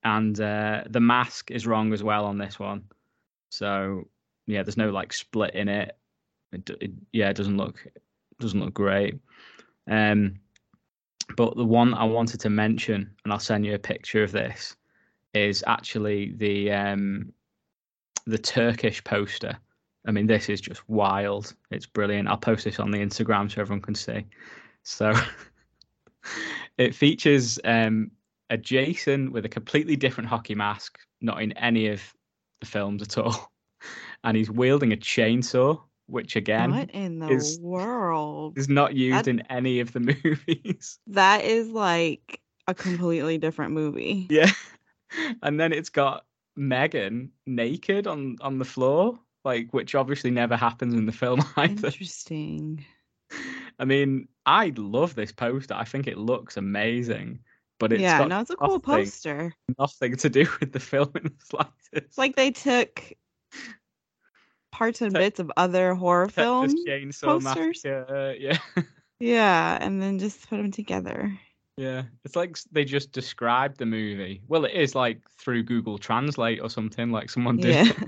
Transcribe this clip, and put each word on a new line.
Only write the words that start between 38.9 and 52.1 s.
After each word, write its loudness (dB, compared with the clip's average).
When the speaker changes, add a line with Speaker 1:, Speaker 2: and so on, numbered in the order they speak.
Speaker 1:
used 2
Speaker 2:
That 0
Speaker 1:
in 0
any 0
of -6
the -4
<laughs> 0
movies. -2
Speaker 2:
That 6
is, 2
like, 0
a -2
completely 0
different -2
movie. -4
Speaker 1:
Yeah. 8
<laughs> -14
And 0
then 2
it's -4
got 0
Megan -2
naked -2
on, -6
on -4
the -4
floor, 2
like, -2
which -4
obviously 0
never 2
happens 0
in 2
the -2
film 0
<laughs> -8
either. 2
Speaker 2:
Interesting. -8